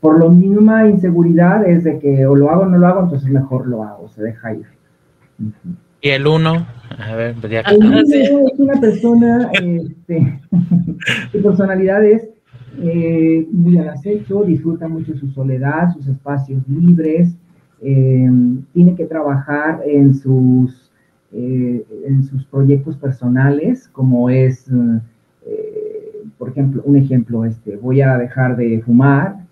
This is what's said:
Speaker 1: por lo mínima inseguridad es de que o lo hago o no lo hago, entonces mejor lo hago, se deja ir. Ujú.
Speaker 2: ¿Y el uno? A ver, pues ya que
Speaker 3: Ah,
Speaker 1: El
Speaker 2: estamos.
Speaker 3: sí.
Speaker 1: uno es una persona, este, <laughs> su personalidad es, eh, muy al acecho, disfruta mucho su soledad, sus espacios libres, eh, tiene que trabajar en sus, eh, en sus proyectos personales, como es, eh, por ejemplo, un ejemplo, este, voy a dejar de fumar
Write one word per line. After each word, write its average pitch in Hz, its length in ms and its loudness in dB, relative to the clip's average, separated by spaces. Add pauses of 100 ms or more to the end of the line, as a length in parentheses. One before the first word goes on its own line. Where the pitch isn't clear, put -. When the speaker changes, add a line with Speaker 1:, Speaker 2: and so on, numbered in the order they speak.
Speaker 1:
por 156 180 6
lo 165 100 6
mínima 208 580 6
inseguridad 175 800 2
es 170 180 4
de 143 140 -2
que 135 280 2
o 139 80 4
lo 143 160 4
hago 180 120 2
o - 20 0
no 180 120 2
lo 180 100 6
hago, 185 160 2
entonces 135 260 -2
mejor 131 380 -2
lo 117 160 -6
hago, 104 260 -18
se - 140 -14
deja 113 300 -10
ir. 104 120 -12 (760)
Ujú. 143 360 -12 (260)
Speaker 2:
¿Y 143 80 -2
el 139 180 0
uno? 160 380 0 (340)
A 110 160 -10
ver, 117 240 -6
pues 110 120 -10
ya 113 120 -4
que 196 60 -4
Speaker 3:
Ah, 208 40 4
Speaker 1:
El 214 80 6
Speaker 2:
estamos. 285 280 4
Speaker 3:
sí. 277 220 4
Speaker 1:
uno 277 220 2
es - 60 -14
una 277 220 2
persona, 233 720 2
este, 175 880 -4 (120)
<laughs> - 800 -2
su 208 100 -2
personalidad 190 640 0
es, 214 220 2 (520)
eh, 165 720 0
muy 175 260 4
al 151 120 -2
acecho, 202 540 -4
disfruta 165 460 -2
mucho 156 280 -10
su 139 140 -10
soledad, 135 600 -2
sus 135 140 -10
espacios 135 600 -6
libres, 165 680 2 (480)
eh, 131 480 2 (440)
tiene 180 220 4
que 170 100 -6
trabajar 147 840 -4
en 143 260 4
sus, 127 800 0 (420)
eh, 123 500 -6 (220)
en 135 180 0
sus 135 220 -8
proyectos 139 500 0
personales, 139 960 -2
como 123 380 0
es, 131 380 0 (800)
eh, 427 300 -10 (600)
por - 120 -12
ejemplo, 135 360 -2
un 143 120 2
ejemplo, 120 480 -2
este, 110 320 -10
voy 127 240 -2
a 131 160 2
dejar 127 400 -4
de 113 280 -2
fumar 139 520 2 (140)